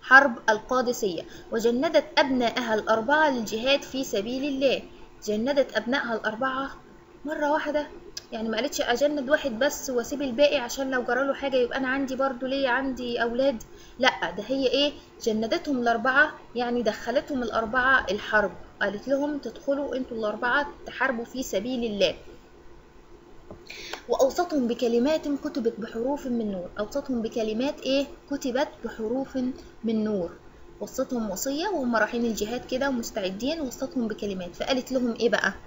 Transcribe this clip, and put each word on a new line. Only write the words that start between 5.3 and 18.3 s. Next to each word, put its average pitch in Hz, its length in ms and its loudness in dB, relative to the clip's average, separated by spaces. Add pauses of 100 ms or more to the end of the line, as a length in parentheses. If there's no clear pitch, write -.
أبنائها 233 380 0
الأربعة 254 560 -2 (540)
مرة 294 260 0
واحدة، 294 360 0 (440)
يعني 226 180 -4
ما 220 80 -2
قالتش 277 240 -2
أجند 277 480 2
واحد 277 300 2
بس 285 300 0
وأسيب 254 320 -2
الباقي 285 360 4
عشان 262 340 -4
لو 254 120 0
جراله 262 300 0
حاجة 269 240 0
يبقى 247 200 2
أنا 269 100 0
عندي 269 280 -2
برضو 262 300 -2
ليه 269 240 0
عندي 247 540 0
أولاد. 240 400 2 (360)
لأ، 240 380 0
ده 208 100 -6
هي 269 200 0
إيه؟ 285 260 2 (300)
جندتهم 240 580 0
الأربعة، 254 520 4 (220)
يعني 240 280 0
دخلتهم 240 600 -2
الأربعة 247 680 2
الحرب، 208 400 2 (300)